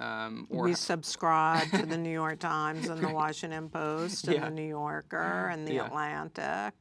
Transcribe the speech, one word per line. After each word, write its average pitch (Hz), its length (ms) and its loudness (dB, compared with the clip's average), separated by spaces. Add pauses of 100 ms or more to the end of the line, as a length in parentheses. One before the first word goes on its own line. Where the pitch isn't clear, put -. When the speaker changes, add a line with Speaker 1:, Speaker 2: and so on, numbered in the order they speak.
Speaker 1:
Um, 110 500 -6
or - 140 0
Speaker 2:
We 175 80 6
Speaker 1:
ha- 170 40 2
Speaker 2:
subscribe 160 960 4
to 190 140 4
the 160 120 -2
Speaker 1:
<laughs> 165 80 -2
Speaker 2:
New 165 60 -2
York 160 260 -2
Times 156 500 0
and 165 120 -4
the 156 60 2
Speaker 1:
Right. 156 80 0
Speaker 2:
Washington 156 540 -2
Post 160 600 -2
and 160 80 6
Speaker 1:
Yeah. 143 120 0
Speaker 2:
the - 60 -4
New 156 140 -4
Yorker 160 840 -2
and 156 140 -4
the 156 80 -2
Speaker 1:
Yeah. - 120 0
Speaker 2:
Atlantic 151 960 -4